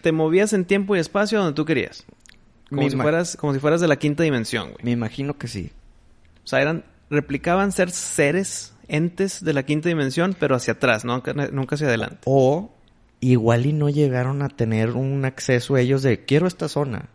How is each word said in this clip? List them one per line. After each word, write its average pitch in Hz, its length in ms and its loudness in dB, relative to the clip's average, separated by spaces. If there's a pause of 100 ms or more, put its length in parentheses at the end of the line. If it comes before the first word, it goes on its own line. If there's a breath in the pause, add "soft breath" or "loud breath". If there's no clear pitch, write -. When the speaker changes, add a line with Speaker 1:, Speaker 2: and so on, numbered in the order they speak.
Speaker 1:
te 165 100 2
movías 165 400 2
en 190 100 2
tiempo 196 320 0
y 180 40 2
espacio 208 400 0
donde 170 140 0
tú 151 120 -2
querías. 143 400 -2 (640)
Como 143 140 -2
Speaker 2:
Me 143 60 4
Speaker 1:
si 139 60 -4
Speaker 2:
ima- 131 80 0
Speaker 1:
fueras, 165 320 0
como 147 180 -2
si 135 60 -2
fueras 151 220 2
de 175 80 2
la 143 80 2
quinta 147 260 0
dimensión, 117 480 -2
güey. - 120 -18
Speaker 2:
Me 120 80 0
imagino 120 460 -4
que 120 120 -10
sí. 95 220 -8 (760)
Speaker 1:
O - 20 -20
sea, 135 140 0
eran, 156 240 -2 (240)
replicaban 170 640 0
ser 180 180 0
seres, - 840 -2 (140)
entes 175 560 -2
de 160 80 0
la 139 120 0
quinta 151 260 -2
dimensión, 165 500 0
pero 135 160 2
hacia 120 200 0
atrás, 117 280 2
¿no? 120 120 -2
Nunca, 131 180 -4
nunca 139 420 -4
hacia 147 120 -2
adelante. 113 360 -2
Speaker 2:
O 139 480 4 (480)
igual 120 460 4
y 147 80 2
no 147 160 0
llegaron 139 520 0
a 139 60 -2
tener 113 440 0
un 135 340 -2
acceso 131 500 0
ellos 131 260 2
de, 127 220 0
"Quiero 156 240 2
esta 170 220 -6
zona, 139 460 -4